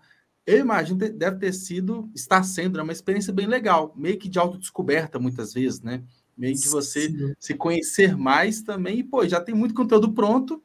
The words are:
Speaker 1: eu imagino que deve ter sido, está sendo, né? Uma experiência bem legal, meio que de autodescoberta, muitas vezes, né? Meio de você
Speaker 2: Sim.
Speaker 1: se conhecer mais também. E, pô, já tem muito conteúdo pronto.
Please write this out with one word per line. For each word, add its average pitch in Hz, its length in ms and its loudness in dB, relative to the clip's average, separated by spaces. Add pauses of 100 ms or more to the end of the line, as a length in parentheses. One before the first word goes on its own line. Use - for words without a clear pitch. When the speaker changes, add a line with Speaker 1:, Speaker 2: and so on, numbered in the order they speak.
(460)
Speaker 1:
eu 226 140 6
imagino 185 400 0
que 214 100 0
deve 185 300 -2
ter 190 140 -2
sido, 185 600 -6
está 190 300 2
sendo, 185 340 -2
né? 156 60 -4
Uma 160 100 -4
experiência 190 400 -2
bem 196 140 0
legal, 202 500 2
meio 170 200 -2
que 190 120 -10
de 185 100 0
autodescoberta, 160 800 -2
muitas 123 340 -4
vezes, 123 280 -2
né? 123 220 -8 (340)
Meio 127 180 -2
de 135 140 -2
você 147 400 -2
Speaker 2:
Sim. 143 300 -4
Speaker 1:
se - 160 -8
conhecer 170 600 2
mais 156 460 2
também. 196 380 -4
E, 254 40 -4
pô, 240 240 0
já 175 140 2
tem 220 140 -6
muito 220 180 0
conteúdo 220 400 4
pronto. 262 520 2